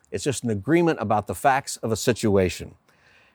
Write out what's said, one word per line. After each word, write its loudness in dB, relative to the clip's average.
It's -8
just -4
an -2
agreement 0
about -2
the -6
facts 0
of -4
a 0
situation. 0